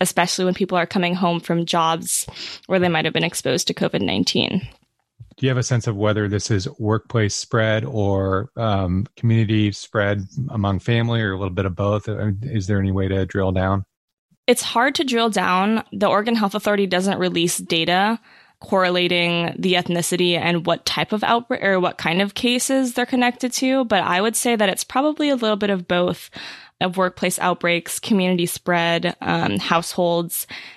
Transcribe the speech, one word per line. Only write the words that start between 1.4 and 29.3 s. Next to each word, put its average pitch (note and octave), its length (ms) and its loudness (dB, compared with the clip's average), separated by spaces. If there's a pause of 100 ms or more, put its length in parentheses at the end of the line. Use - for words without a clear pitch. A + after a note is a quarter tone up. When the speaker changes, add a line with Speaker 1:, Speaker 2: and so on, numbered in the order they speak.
Speaker 1:
from E3+ 260 -2
jobs E3 640 0 (380)
where F#3+ 120 2
they F3+ 100 4
might D#3+ 180 2
have D#3+ 80 -2
been E3 100 2
exposed - 420 -2
to - 80 -4
covid - 280 0
nineteen. - 680 0 (680)
Speaker 2:
Do C3 100 -2
you C3 40 4
have B2+ 80 0
a B2 60 0
sense A#2+ 240 0
of G#2 80 -2
whether G#2 320 2
this G2 200 -2
is G2 200 0 (100)
workplace G#2+ 560 0
spread A2 500 0
or, G2 720 0
um, G2 480 0 (120)
community A2 560 2
spread G2+ 560 -2 (220)
among G2+ 280 0
family A#2 420 0
or G#2 120 -2
a F#2+ 40 -4
little F#2+ 160 -4
bit F#2+ 140 -2
of F2+ 80 -4
both? G2+ 340 -2
Uh, G#2 220 -2 (120)
is G#2+ 260 -4
there G2+ 100 0
any G2 140 0
way F#2+ 160 0
to F#2+ 180 0
drill F#2+ 240 0
down? F#2+ 340 0 (640)
Speaker 1:
It's B3 160 2
hard B3+ 320 0
to E4 80 -2
drill A#3 280 0
down. F#3+ 600 0
The G3+ 160 0
Oregon G#3+ 300 2
Health G3+ 180 0
Authority G3+ 320 0
doesn't F#3 320 0
release F3 400 0
data F3+ 640 0 (400)
correlating F3 960 2
the F3+ 160 2
ethnicity F3 640 0
and E3+ 280 0
what E3+ 200 0
type - 260 -2
of G#3+ 120 -2
outbreak A#3+ 400 0
or F#3+ 160 4
what F3+ 180 -2
kind E3+ 240 0
of G3+ 120 -2
cases B3 600 0
they're B3 100 0
connected B3 500 0
to, C4 320 2
but G#3+ 180 2
I F3+ 160 2
would A3+ 160 0
say A#3+ 180 2
that G#3+ 140 2
it's F#3 160 -2
probably D4 460 0
a C4+ 60 2
little A3 200 0
bit G3+ 120 -2
of F#3+ 180 -2
both, F3+ 440 0 (500)
of F#3 160 -2
workplace F3+ 420 0
outbreaks, F3 600 -2
community F#3 480 2
spread, E3+ 720 0
um, E3+ 380 -2